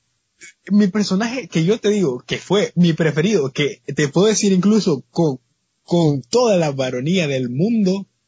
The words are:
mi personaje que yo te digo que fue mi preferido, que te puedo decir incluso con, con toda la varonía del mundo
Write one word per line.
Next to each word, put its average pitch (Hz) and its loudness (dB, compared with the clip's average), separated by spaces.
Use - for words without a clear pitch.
mi 208 4
personaje 214 -2
que 165 -2
yo 220 0
te 208 -2
digo 175 -2
que 123 -6
fue 185 -2
mi 170 4
preferido, 156 0
que 139 -4
te 151 0
puedo 180 2
decir 208 2
incluso 185 2
con, 151 0
con 151 0
toda 226 0
la 156 0
varonía 135 -2
del 131 -4
mundo 196 -2